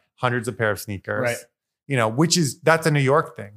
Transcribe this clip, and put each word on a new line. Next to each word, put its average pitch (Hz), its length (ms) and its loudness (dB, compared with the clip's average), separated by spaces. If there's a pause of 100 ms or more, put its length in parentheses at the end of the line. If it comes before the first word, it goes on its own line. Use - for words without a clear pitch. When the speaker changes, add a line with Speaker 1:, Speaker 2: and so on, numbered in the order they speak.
(160)
Speaker 1:
hundreds 120 320 -2
of 101 100 -6
pair 110 140 0
of 95 80 -4
sneakers." 104 420 -8
Speaker 2:
Right. 120 160 -2 (500)
Speaker 1:
You 139 100 -2
know, 113 100 2
which 135 300 2
is, 143 240 0
that's 160 260 4
a 160 40 4
New 147 100 2
York 143 340 0
thing, 101 220 -14